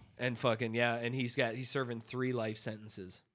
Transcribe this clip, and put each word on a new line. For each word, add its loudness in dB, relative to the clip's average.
And 0
fucking, 2
yeah, 6
and -2
he's 0
got, 2
he's -2
serving -2
three -2
life 0
sentences. -8